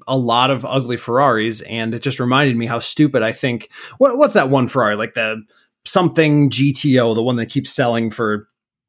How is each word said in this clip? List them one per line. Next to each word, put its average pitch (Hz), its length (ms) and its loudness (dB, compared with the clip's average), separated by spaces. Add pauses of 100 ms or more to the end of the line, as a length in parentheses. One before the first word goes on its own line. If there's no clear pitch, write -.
a 135 120 0
lot 123 320 2
of 127 160 -4
ugly 120 320 -4
Ferraris, 113 640 0
and 113 320 -6
it 120 80 -10
just 135 180 -4
reminded 131 380 2
me 117 80 -4
how 117 120 -4
stupid 139 440 0
I 110 100 -2
think, 120 380 -6 (260)
what, 254 220 2
what's 294 160 4
that 143 160 2
one 131 180 2
Ferrari? 107 280 0
Like, 113 180 -6
the 110 280 -4 (440)
something 151 640 2
G 135 240 0
T 131 240 2
O, 117 160 2
the 113 80 0
one 123 140 0
that 113 100 -4
keeps 135 240 -6
selling 117 400 0
for 107 380 -4 (400)